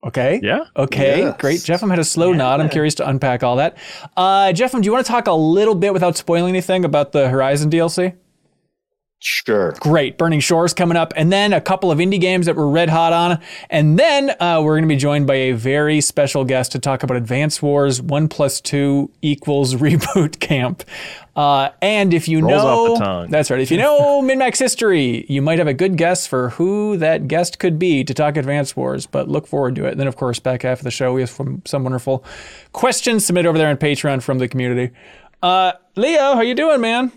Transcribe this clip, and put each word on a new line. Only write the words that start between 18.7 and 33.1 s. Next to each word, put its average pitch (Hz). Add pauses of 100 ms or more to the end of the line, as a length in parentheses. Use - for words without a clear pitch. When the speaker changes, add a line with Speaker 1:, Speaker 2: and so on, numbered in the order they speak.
Speaker 1:
equals 143
<laughs> -
Reboot 151
Camp. 131 (520)
Uh, 143 (120)
and 202
if 160
you 160
Speaker 2:
Rolls 165
Speaker 1:
know, 220 (260)
Speaker 2:
off 233
the 220
tongue. 90
Speaker 1:
that's 151
right. 127
If 131
you 170
know 285
<laughs> -
Min-Max 262
history, 175
you 139
might 160
have 170
a 143
good 180
guess 175
for 127
who 208
that 156
guest 165
could 165
be 160
to 135
talk 147
Advance 143
Wars, 131
but 139
look 151
forward 131
to 127
it. 135
And 139
then, 139
of -
course, 123
back 127
half 127
of -
the 127
show, 127
we 131
have 123
some, 131
some 135
wonderful 127 (480)
questions 233